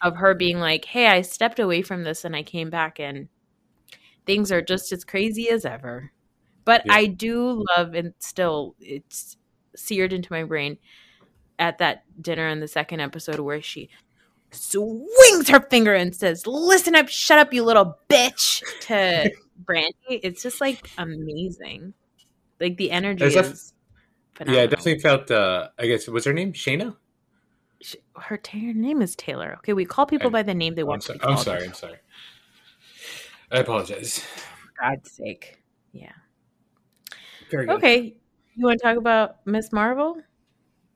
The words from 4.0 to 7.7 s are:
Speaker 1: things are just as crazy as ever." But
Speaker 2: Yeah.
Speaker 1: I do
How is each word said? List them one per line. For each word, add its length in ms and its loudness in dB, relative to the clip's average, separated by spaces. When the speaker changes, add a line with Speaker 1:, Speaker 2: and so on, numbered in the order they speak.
Speaker 1:
things 260 0
are 100 2
just 300 -4
as 140 -8
crazy 440 -2
as 160 0
ever." 460 -10
But 200 4
Speaker 2:
Yeah. 80 4
Speaker 1:
I 120 6
do 580 -2